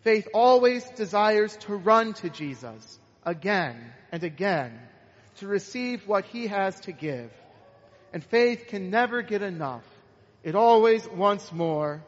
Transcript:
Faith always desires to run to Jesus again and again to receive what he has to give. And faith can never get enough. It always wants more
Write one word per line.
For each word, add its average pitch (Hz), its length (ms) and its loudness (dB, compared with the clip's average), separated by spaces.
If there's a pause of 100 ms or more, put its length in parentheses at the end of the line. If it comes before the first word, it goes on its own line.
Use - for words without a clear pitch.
Faith 220 320 2
always 247 580 4
desires 214 680 0
to 202 160 -10
run 220 400 2
to 175 160 -8
Jesus 123 680 -12 (280)
again 156 680 -4 (180)
and 170 140 -8
again 151 540 -2 (600)
to 196 80 -14
receive 233 600 -6
what 196 180 0
he 233 220 -10
has 196 340 -2
to 190 120 -14
give. 131 380 -8 (840)
And 170 120 -10
faith 240 440 0
can 190 220 -8
never 240 320 0
get 202 200 -4
enough. 156 420 -6 (580)
It 156 120 -8
always 226 520 6
wants 196 460 -2
more 156 560 -4